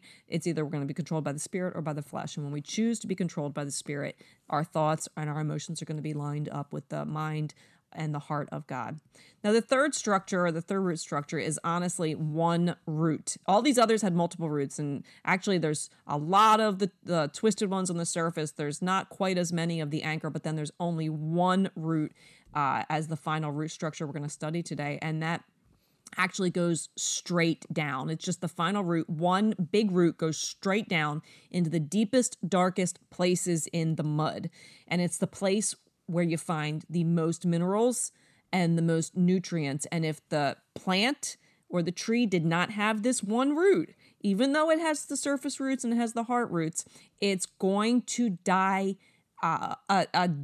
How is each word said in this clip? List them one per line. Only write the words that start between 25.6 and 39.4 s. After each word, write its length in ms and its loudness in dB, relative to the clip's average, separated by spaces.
actually 320 0
goes 460 0
straight 760 0
down. 380 -2
It's 140 -6
just 160 -4
the 80 -4
final 360 0
root. 240 0
One 460 2
big 200 4
root 280 4
goes 200 -2
straight 500 -2
down 340 0
into 200 2
the 100 2
deepest, 560 2
darkest 500 2
places 640 0
in 240 0
the 60 -4
mud. 480 -2
And 140 0
it's 160 -2
the 80 0
place 480 0
where 180 2
you 140 2
find 500 -4
the 160 0
most 400 2
minerals 680 2
and 260 4
the 40 2
most 340 2
nutrients. 720 2